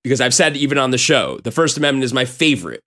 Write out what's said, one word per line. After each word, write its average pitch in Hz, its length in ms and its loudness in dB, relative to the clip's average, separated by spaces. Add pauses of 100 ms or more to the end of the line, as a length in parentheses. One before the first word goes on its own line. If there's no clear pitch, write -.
Because 127 180 0
I've 127 120 0
said 156 220 2
even 143 220 0
on 131 140 2
the 127 60 0
show, 110 460 0
the 113 80 -6
First 160 260 0
Amendment 139 280 0
is 123 80 -4
my 127 120 0
favorite 123 600 -2